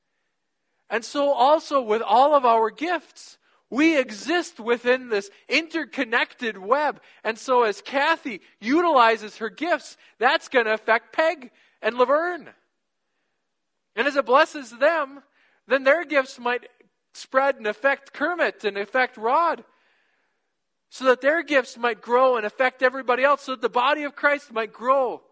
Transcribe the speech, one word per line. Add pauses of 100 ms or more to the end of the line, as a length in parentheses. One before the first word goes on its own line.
(880)
And
so
also
with
all
of
our
gifts, (320)
we
exist
within
this (200)
interconnected
web. (240)
And
so
as
Kathy (220)
utilizes
her
gifts, (220)
that's
gonna
affect
Peg (300)
and
Laverne. (1500)
And
as
it
blesses
them, (460)
then
their
gifts
might (460)
spread
and
affect
Kermit
and
affect
Rod. (1300)
So
that
their
gifts
might
grow
and
affect
everybody
else,
so
that
the
body
of
Christ
might
grow (100)